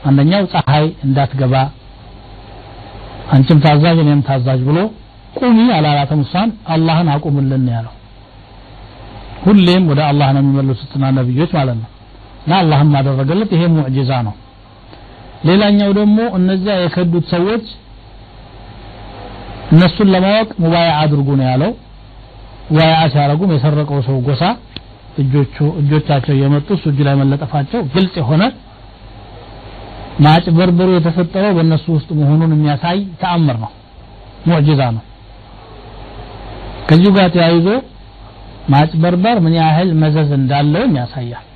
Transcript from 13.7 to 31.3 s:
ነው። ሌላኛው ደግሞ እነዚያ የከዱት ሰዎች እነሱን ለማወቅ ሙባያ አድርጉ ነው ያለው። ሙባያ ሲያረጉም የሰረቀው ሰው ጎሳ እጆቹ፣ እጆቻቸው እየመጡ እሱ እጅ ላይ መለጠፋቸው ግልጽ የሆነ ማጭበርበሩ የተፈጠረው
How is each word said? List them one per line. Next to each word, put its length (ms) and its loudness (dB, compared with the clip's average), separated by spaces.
ነው። 140 -6
ሌላኛው 480 2
ደግሞ 260 2
እነዚያ 440 -2
የከዱት 500 -2
ሰዎች 380 -2
እነሱን 400 4
ለማወቅ 480 2
ሙባያ 380 0
አድርጉ 400 0
ነው 100 0
ያለው። 260 0
ሙባያ 440 2
ሲያረጉም 440 0
የሰረቀው 500 -2
ሰው 180 -2
ጎሳ 240 -2
እጆቹ፣ 400 0
እጆቻቸው 560 0
እየመጡ 380 0
እሱ 160 -4
እጅ 140 -2
ላይ 140 0
መለጠፋቸው 720 -2
ግልጽ 300 -2
የሆነ 260 0
ማጭበርበሩ 720 2
የተፈጠረው 640 0